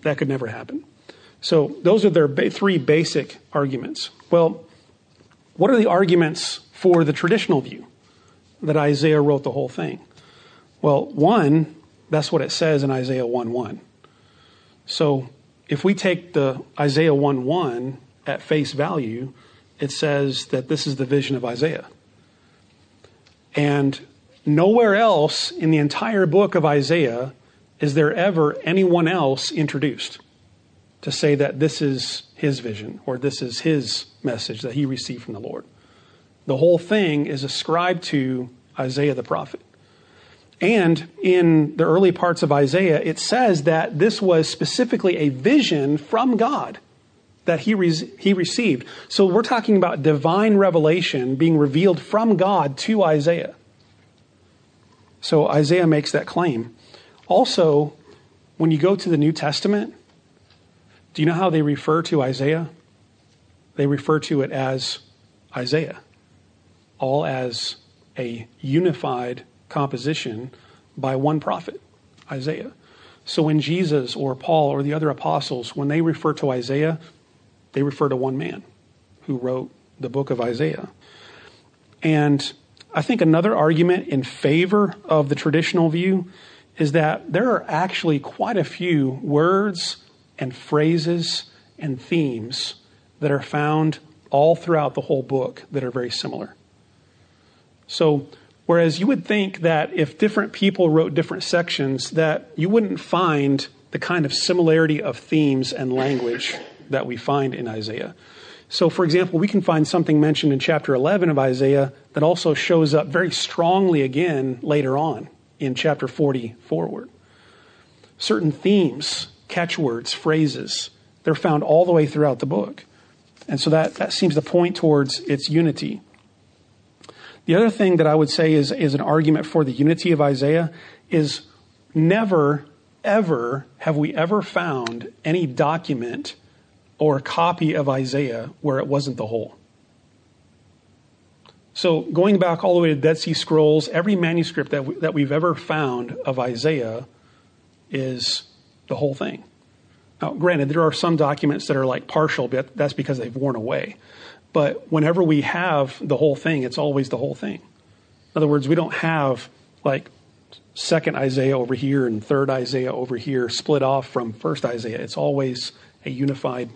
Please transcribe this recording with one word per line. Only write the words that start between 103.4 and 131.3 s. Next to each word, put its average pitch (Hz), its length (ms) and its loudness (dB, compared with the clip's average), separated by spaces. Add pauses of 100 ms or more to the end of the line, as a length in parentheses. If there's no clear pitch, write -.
the 147 80 -6
kind 170 260 -2
of 139 80 -4
similarity 160 680 2
of 127 160 -6
themes 139 560 0
and 131 180 -4
language 127 640 -2 (340)
that 135 160 -2
we 123 120 -8
find 139 360 -2
in 123 140 -8
Isaiah. 110 480 -8 (540)
So, 170 200 2
for 185 140 0
example, 175 360 2
we 196 80 2
can 202 140 0
find 160 240 2
something 160 360 2
mentioned 151 320 2
in 135 60 0
chapter 147 360 0
eleven 170 340 2
of 147 80 0
Isaiah 135 540 2 (220)
that 147 100 0
also 170 300 2
shows 160 400 2
up 147 140 2
very 165 240 0
strongly 175 720 2
again 135 580 -2
later 143 360 0
on 160 320 -4 (300)
in 135 160 -4
chapter 139 320 -2
forty 127 480 -2 (100)
forward. 170 440 -6 (1080)
Certain 175 360 0
themes, 165 720 0 (220)
catchwords, 143 640 -4
phrases, 156 800 -2 (320)
they're 160 120 2
found 151 280 0
all 160 220 6
the 180 60 2
way 160 140 4
throughout 143 340 0
the - 60 -6
book. 196 400 -4 (640)
And 143 100 -2
so - 100 0
that, 160 260 2
that - 180 -6
seems 165 220 2
to 151 60 2
point 175 360 0
towards 147 440 2
its 143 280 -4
unity. 156 500 0 (1500)
The 165 100 2
other 220 160 4
thing 190 260 2
that 160 80 4
I 151 80 4
would 156 160 4
say 160 240 2
is, 143 180 2
is 156 220 0
an 143 80 0
argument 151 460 2
for 160 160 2
the 131 80 -2
unity 156 400 2
of 151 100 2
Isaiah 147 500 0 (380)
is 156 320 0 (520)